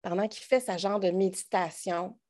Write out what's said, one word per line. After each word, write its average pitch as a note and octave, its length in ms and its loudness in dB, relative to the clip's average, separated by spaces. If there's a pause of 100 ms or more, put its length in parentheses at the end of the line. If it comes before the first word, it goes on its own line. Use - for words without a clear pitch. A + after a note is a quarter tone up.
Pendant G3 240 0
qu'il - 160 -10
fait B3+ 160 4
sa G3 180 -2
genre G3 220 0
de F#3+ 100 2
méditation. F#3 1080 -2 (100)